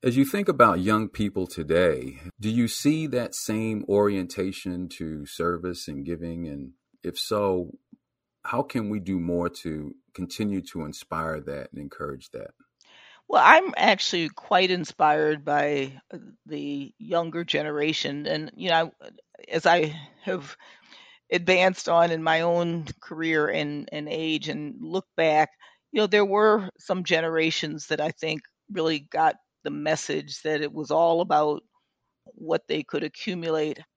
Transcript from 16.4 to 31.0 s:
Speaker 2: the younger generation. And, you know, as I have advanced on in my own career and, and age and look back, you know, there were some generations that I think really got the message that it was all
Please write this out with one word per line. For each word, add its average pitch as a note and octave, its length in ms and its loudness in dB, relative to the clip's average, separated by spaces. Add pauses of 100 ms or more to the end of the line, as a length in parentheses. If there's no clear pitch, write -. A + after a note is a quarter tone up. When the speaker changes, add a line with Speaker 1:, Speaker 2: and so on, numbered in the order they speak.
Speaker 2:
the C#3+ 520 -8
younger E3+ 460 -4
generation. D3+ 840 -2
And, D#3 300 -4
you F#3 140 -6
know, E3 240 2 (580)
as D#3+ 140 0
I D#3+ 340 4 (240)
have F3+ 320 -6 (760)
advanced F3+ 600 4
on E3+ 220 6
in D#3+ 120 -2
my D#3+ 160 4
own E3+ 460 0 (160)
career D#3 480 0
and, D3 420 -4
and D3+ 160 -8
age D#3 400 -4
and D3 320 -6
look - 280 -6 (100)
back, D#3 320 4 (420)
you - 80 0
know, G#3+ 80 4
there G#3 160 6
were G#3 460 4 (100)
some F#3 240 -4
generations D#3+ 840 0
that D3 120 -4
I D3+ 120 0
think D#3 320 -6 (280)
really D#3+ 280 0
got D#3 360 0 (300)
the D3+ 40 -4
message D3 760 -4
that D#3 180 0
it D3 100 -4
was D#3 180 -8
all E3 300 4